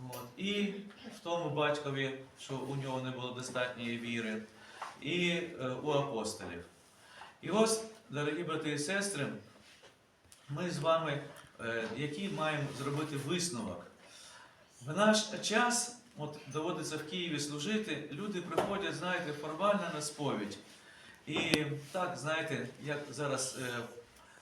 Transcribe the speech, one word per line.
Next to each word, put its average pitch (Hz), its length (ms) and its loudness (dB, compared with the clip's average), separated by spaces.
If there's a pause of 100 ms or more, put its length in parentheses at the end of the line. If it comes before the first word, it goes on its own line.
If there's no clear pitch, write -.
от, 123 180 -8 (100)
і 202 260 2 (540)
в - 60 -16
тому 170 260 0
батькові, 139 720 2 (200)
що 135 160 -6
у 131 200 -4
нього 135 260 -2
не 127 100 -4
було 123 200 -4
достатньої 123 680 -2
віри, 113 460 -2 (580)
і, 175 280 2
е, 131 540 -2
у 147 80 2
апостолів. 98 760 0 (760)
І - 80 -6
ось, 220 340 6 (260)
дорогі 151 340 0
брати 151 280 0
і 143 80 0
сестри, 170 480 0 (1200)
ми 165 220 -2
з 139 60 -2
вами, 156 460 4 (360)
е, 117 240 0 (140)
який 147 320 -2
маємо 147 380 0 (100)
зробити 143 400 0
висновок? 123 680 -2 (1000)
В 156 120 -2
наш 214 260 10 (180)
час, 240 560 4 (200)
от 147 200 -4 (100)
доводиться 156 500 0
в 147 60 -2
Києві 170 360 -2
служити, 156 720 0
люди 190 300 -2
приходять, 196 540 2
знаєте, 170 380 0
формально 165 600 2
на 151 80 -2
сповідь. 110 560 -2 (720)
І 156 380 4 (260)
так, 180 260 0
знаєте, 147 500 0 (160)
як 147 160 -2 (100)
зараз, 131 520 0
е, 120 220 -2 (580)